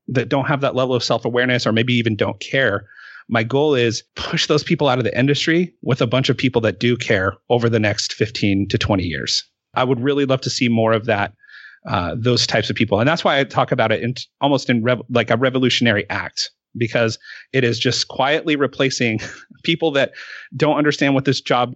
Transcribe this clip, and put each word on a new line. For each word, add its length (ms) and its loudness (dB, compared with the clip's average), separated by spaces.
that 200 -2
don't 180 -2
have 140 0
that 160 -2
level 180 0
of 80 0
self-awareness 640 0
or 60 0
maybe 220 2
even 220 0
don't 240 -2
care?" 460 -2
My 160 0
goal 300 2
is 280 2
push 300 -4
those 180 2
people 240 0
out 100 2
of 60 0
the 120 -4
industry 640 0
with 180 0
a 60 2
bunch 240 2
of 60 2
people 260 0
that 180 0
do 160 2
care 380 0
over 200 2
the 100 2
next 360 -2
fifteen 540 -2
to 100 2
twenty 260 0
years. 400 -4
I 100 2
would 160 0
really 240 0
love 160 2
to 100 -6
see 180 0
more 240 2
of 120 0
that, 300 0
uh, 320 -2
those 280 2
types 240 0
of 60 -6
people. 220 2
And 100 2
that's 140 0
why 160 2
I 60 2
talk 260 0
about 220 2
it 100 -2
in 120 -2
t-, 100 -14
almost 300 0
in 120 2
rev-, 280 0
like 200 2
a 60 2
revolutionary 760 2
act, 400 -8
because 420 0
it 100 0
is 160 0
just 300 -2
quietly 480 0
replacing 640 0
<laughs> 200 -20
people 300 0
that 200 0
don't 220 2
understand 360 2
what 100 0
this 160 0
job 360 0